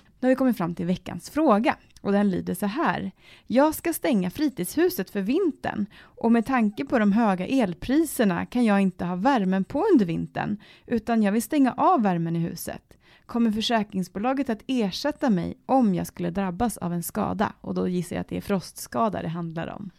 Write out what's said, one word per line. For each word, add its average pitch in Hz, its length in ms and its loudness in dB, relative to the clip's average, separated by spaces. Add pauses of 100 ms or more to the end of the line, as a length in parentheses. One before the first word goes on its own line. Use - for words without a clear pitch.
(200)
Nu 254 80 0
har - 20 6
vi 262 60 6
kommit 254 200 2
fram 175 180 -4
till 175 120 -4
veckans - 440 -6
fråga 269 460 2 (240)
och 196 120 -2
den 202 180 4
lyder 175 240 -4
så 208 120 -4
här. 196 440 -2 (360)
Jag 294 280 4
ska - 180 -4
stänga 208 380 0
fritidshuset 285 800 -2
för 208 100 -4
vintern 262 640 -2 (160)
och - 300 -2
med 233 140 4
tanke 247 380 0
på 277 140 0
de 208 140 4
höga 196 340 2
elpriserna 226 1000 0
kan 247 180 0
jag 202 160 4
inte 190 240 0
ha 180 120 -4
värmen 196 480 2
på 294 280 -2
under 220 140 6
vintern 165 500 -4 (300)
utan 226 360 0
jag 196 100 4
vill 226 100 2
stänga 277 300 2
av 311 300 4
värmen 170 340 0
i - 20 0
huset. - 440 -6 (440)
Kommer 233 240 0
försäkringsbolaget 220 1000 -2
att 214 160 -4
ersätta 262 640 0
mig 165 240 0 (120)
om 240 280 4
jag 170 120 -2
skulle 175 240 -6
drabbas 196 460 -2
av 175 160 -4
en 175 100 -4
skada? 196 580 -4
Och 190 140 -8
då 180 140 -2
gissar 175 280 -4
jag 175 40 -2
att 175 80 -8
det 175 80 -8
är 180 40 -4
frostskada 202 800 -4
det 175 60 -6
handlar 165 380 -8
om. - 320 -12